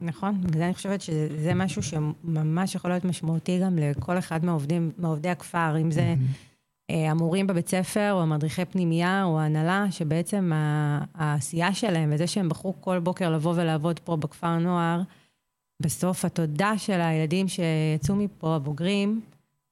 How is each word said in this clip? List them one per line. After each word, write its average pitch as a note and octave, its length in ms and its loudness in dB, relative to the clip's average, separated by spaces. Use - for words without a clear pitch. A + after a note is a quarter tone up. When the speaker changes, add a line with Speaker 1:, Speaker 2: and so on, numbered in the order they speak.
Speaker 1:
נכון, F#3+ 400 -4
בגלל E3+ 160 0
זה E3 80 0
אני F3+ 80 0
חושבת G3 280 -4
שזה D#3 520 -2
משהו F#3+ 300 0
שממש D#3 920 -2
יכול F3 160 -2
להיות F3+ 140 -2
משמעותי E3 540 0
גם F#3 180 2
לכל D3+ 400 0
אחד E3 280 -2
מהעובדים, E3 520 0
מעובדי E3 320 -2
הכפר, E3 520 0
אם D#3+ 100 2
זה, D#3 100 2
Speaker 2:
מהמם. C#3+ 240 2
Speaker 1:
אה, D#3 220 0
המורים E3 360 2
בבית E3+ 220 0
ספר, G3 440 0
או F#3 80 2
המדריכי D#3 440 0
פנימייה, F3+ 580 2
או D#3+ 160 2
ההנהלה, D#3+ 520 2
שבעצם E3+ 640 0
ה-, D3+ 500 0
העשייה E3 580 0
שלהם, E3 400 2
וזה D#3+ 140 2
שהם F3 220 0
בחרו F#3 320 -6
כל F#3 180 0
בוקר F3 300 0
לבוא D#3+ 280 2
ולעבוד D#3+ 420 0
פה E3+ 160 -4
בכפר E3 420 -2
נוער, E3+ 440 2
בסוף F3 440 -2
התודה E3+ 520 0
של F#3 240 0
הילדים D#3+ 460 2
שיצאו D#3 680 0
מפה, F#3+ 400 -2
הבוגרים, F#3+ 680 0